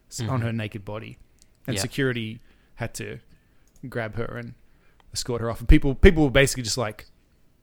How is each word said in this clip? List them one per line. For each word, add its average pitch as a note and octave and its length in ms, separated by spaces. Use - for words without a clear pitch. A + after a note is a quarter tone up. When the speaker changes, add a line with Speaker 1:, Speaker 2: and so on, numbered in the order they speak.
Speaker 1:
s- - 100
on A2+ 60
Speaker 2:
Mm-hmm. A#2 160
Speaker 1:
her A#2 100
naked G#2+ 320
body, A2 320
and A2 100
Speaker 2:
Yeah. G2 40
Speaker 1:
security A#2+ 600
had A2+ 200
to A2+ 260
grab A2 280
her A#2 200
and A#2+ 160
escort A#2 260
her A#2 100
off. A2 100
And A#2+ 80
people, C#3+ 260
people D#3+ 300
were C3+ 60
basically C3 340
just G#2 120
like, A2 300